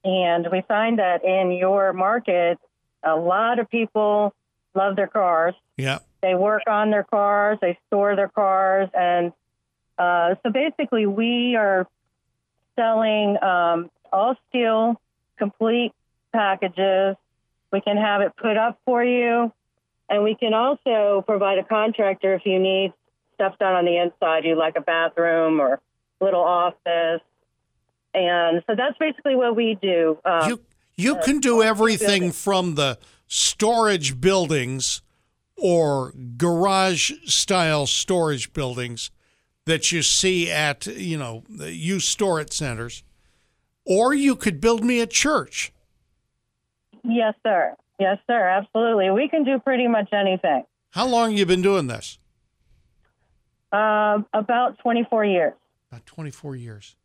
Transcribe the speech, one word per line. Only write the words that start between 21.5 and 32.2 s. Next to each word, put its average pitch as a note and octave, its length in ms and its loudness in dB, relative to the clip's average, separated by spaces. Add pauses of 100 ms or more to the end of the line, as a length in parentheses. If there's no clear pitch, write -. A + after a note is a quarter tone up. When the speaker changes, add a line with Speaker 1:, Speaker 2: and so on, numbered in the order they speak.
Speaker 1:
a F#3+ 40 -4
contractor G#3 680 0
if F3+ 120 -4
you F#3+ 140 2
need F#3+ 340 0 (420)
stuff F#3+ 240 -4
done F#3+ 140 0
on F3 120 2
the F3 120 2
inside, E3+ 480 0
you E3 100 2
like D#3+ 220 0
a D#3+ 40 -2
bathroom E3 800 0
or C3+ 200 0 (400)
little F#3 240 2
office. E3+ 800 0 (920)
And F3 540 0
so A3 80 -2
that's B3+ 240 -4
basically D4 360 -2
what A#3+ 200 0
we A3+ 260 0
do. E3 440 0
Um, E3+ 240 2
Speaker 2:
You, A#3 100 -4 (360)
you A#3+ 200 0
Speaker 1:
uh, E4 80 -4
Speaker 2:
can C#4+ 160 2
do A#3+ 240 4
everything G#3+ 580 2